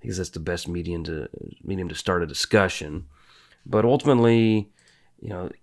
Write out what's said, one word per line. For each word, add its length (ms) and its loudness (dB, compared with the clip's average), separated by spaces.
because 160 -8
that's 140 -6
the 100 -10
best 260 -6
medium 380 -6
to, 240 -8
medium 280 -6
to 40 -10
start 300 0
a 20 -8
discussion. 800 0
But 200 2
ultimately, 840 4
you 100 -10
know 200 -8